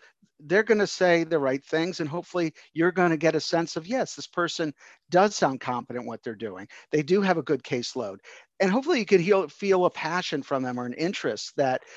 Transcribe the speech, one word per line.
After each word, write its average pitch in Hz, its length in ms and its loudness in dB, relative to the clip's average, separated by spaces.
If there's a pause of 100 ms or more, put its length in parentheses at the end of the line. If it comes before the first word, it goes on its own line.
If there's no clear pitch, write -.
(460)
they're 185 180 4
gonna 208 240 2
say 170 360 4
the 160 160 0
right 135 240 0
things, 160 360 -2
and 156 100 -2
hopefully 170 440 -4 (200)
you're 170 180 2
gonna 170 260 2
get 160 180 2
a 156 60 2
sense 165 360 -2
of, 160 100 -10
"Yes, 233 280 -4
this - 120 -14
person 165 460 -4 (360)
does 190 260 4
sound 135 260 0
competent 123 440 -6
what 113 180 -12
they're 117 120 -8
doing. 101 320 -12 (240)
They 156 120 2
do 180 180 2
have 185 160 2
a 151 60 -4
good 131 200 -2
caseload." 117 560 -6 (400)
And 190 120 2
hopefully 269 280 2
you 208 60 -2
can 190 140 6
heal, 190 300 2
feel 185 360 2
a 165 40 4
passion 160 540 -4
from 131 200 -2
them 123 160 -4
or 123 60 -6
an 120 80 -8
interest 151 640 -6
that, 131 240 0 (160)